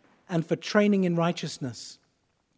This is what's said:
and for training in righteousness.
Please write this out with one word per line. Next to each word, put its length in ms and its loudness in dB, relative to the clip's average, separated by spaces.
and 160 -2
for 120 -2
training 480 2
in 100 2
righteousness. 840 -4